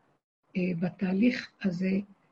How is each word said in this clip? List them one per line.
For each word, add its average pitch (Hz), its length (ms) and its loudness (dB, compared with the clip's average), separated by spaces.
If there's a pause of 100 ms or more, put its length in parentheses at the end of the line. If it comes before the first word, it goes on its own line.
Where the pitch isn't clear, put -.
(560)
אה, 185 60 0 (180)
בתהליך 190 680 0 (120)
הזה 185 300 0 (400)